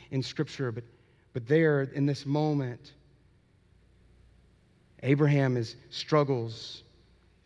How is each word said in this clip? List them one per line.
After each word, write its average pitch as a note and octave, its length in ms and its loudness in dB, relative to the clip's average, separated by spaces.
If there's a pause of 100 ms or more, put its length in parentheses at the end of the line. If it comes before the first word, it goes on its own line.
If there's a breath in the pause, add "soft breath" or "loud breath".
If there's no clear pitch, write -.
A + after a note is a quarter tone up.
(120 loud breath)
in C3+ 100 -2
Scripture, C3 520 -6
but, A2+ 100 -10 (480 soft breath)
but A#2 160 -8
there D3 360 4
in C#3 220 -2
this C#3+ 200 -2
moment, C#3+ 640 -2 (2000)
Abraham C#3 520 4
is, A2+ 220 -4 (120)
struggles C3 920 -2 (640)